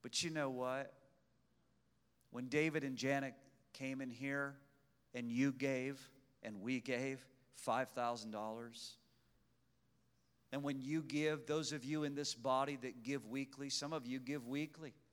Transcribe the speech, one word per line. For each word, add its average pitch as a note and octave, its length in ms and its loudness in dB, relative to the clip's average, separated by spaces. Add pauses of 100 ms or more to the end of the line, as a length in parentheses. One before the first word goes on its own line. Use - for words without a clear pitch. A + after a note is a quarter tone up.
But A#2+ 200 0
you E3+ 80 0
know D3 200 2
what? B2+ 440 -2 (1400)
When B2 180 -6
David D3+ 360 4
and C3 120 -2
Janet C3+ 380 2 (380)
came C3+ 280 -4
in B2+ 100 -4
here C#3 480 -2 (560)
and A#2+ 160 -2
you C3 220 6
gave C3+ 580 0 (320)
and G#2+ 200 -6
we B2 180 0
gave C3 440 0 (300)
five B2+ 360 2
thousand A#2+ 400 -2
dollars, A2+ 680 -6 (1600)
and C#3+ 100 -2
when C#3 180 -2
you D3+ 220 0
give, D3+ 440 2
those D3+ 260 2
of C3+ 120 -4
you D3+ 200 2
in C#3+ 100 0
this C#3+ 200 -2
body C3+ 420 2
that B2 260 -8
give B2 240 -2
weekly, C3+ 420 -4
some C#3+ 240 0
of C#3 140 -2
you B2+ 120 -2
give B2+ 280 -2
weekly. D3+ 480 -4 (180)